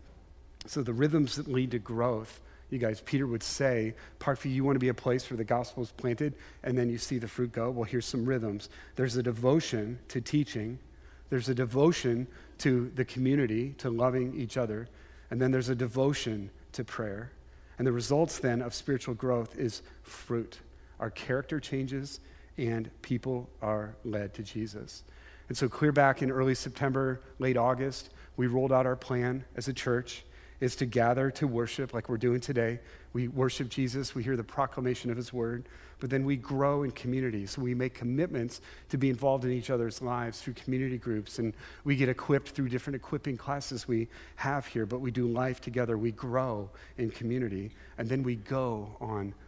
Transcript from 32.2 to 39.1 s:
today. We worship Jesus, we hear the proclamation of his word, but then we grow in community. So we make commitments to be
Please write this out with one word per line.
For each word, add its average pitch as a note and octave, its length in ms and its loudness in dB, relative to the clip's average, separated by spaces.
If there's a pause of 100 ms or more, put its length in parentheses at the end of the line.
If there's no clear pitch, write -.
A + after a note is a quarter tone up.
today. A#2+ 400 0 (340)
We A#2+ 140 0
worship B2+ 420 0
Jesus, C3 460 -2
we B2 80 -2
hear C3 120 0
the A2+ 80 -2
proclamation B2+ 680 -2
of A#2 60 -2
his B2 140 -8
word, A#2+ 340 -4 (340)
but C3 100 -4
then C3+ 160 2
we C#3 100 2
grow C#3 460 2
in C#3 80 0
community. B2 560 -2
So C3+ 160 -6
we B2 140 0
make B2+ 180 0
commitments B2+ 640 -2 (300)
to C#3 80 -2
be C3+ 140 4